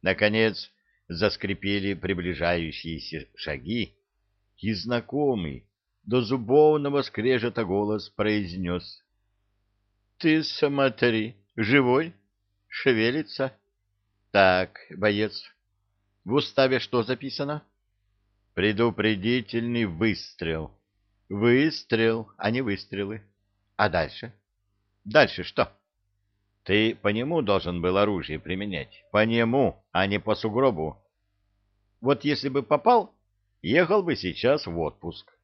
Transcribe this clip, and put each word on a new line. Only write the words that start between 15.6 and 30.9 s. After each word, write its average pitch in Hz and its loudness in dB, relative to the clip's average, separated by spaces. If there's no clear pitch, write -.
в 104 -4
уставе 131 2
что 120 -2
записано?» 139 -6
«Предупредительный 110 0
выстрел». 82 -4
«Выстрел, 113 2
а 104 -2
не 120 -2
выстрелы. 101 -6
А 107 2
дальше?» 82 -4
«Дальше 107 2
что?» - -4
«Ты 107 2
по - -2
нему 131 0
должен 90 0
был 92 2
оружие 95 0
применять. 92 -8
По 107 4
нему, 117 0
а 95 0
не 101 -2
по 107 -2
сугробу. 104 -2